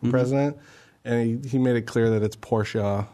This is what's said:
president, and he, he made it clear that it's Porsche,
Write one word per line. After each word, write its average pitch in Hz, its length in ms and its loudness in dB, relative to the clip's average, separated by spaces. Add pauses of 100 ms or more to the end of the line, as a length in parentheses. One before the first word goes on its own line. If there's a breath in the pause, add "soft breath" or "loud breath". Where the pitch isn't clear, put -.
(100)
president, 139 460 0 (480 loud breath)
and 117 400 -2
he, 131 40 -10
he 131 100 -2
made 127 180 2
it 117 60 0
clear 113 280 0
that 110 120 2
it's 107 140 -2
Porsche, 104 760 -2